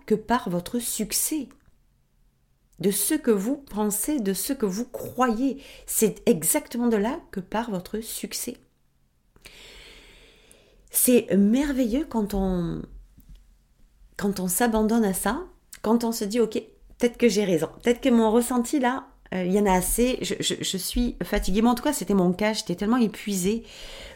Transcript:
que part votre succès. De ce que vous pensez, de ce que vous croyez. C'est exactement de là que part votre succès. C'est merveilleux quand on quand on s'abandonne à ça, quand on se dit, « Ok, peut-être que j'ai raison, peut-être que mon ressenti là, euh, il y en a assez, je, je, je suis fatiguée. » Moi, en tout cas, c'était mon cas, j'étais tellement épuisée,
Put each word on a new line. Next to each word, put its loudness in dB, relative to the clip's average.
que 0
part -2
votre -4
succès. -4
De 0
ce 0
que 0
vous 2
pensez, -4
de 0
ce -4
que -4
vous -4
croyez. -2
C'est 0
exactement 0
de 2
là 0
que -8
part -6
votre -8
succès. -10
C'est 4
merveilleux 2
quand -2
on -2
quand -2
on -2
s'abandonne 2
à 2
ça, -2
quand 2
on 0
se -4
dit, « -2
Ok, 0
peut-être 0
que 6
j'ai 2
raison, 2
peut-être 2
que 2
mon 6
ressenti 2
là, -2
euh, -2
il 0
y 4
en 4
a 6
assez, 2
je, -4
je, -2
je -4
suis -2
fatiguée. » 0
Moi, 6
en 2
tout -6
cas, 0
c'était -2
mon 4
cas, 0
j'étais -6
tellement 0
épuisée, -2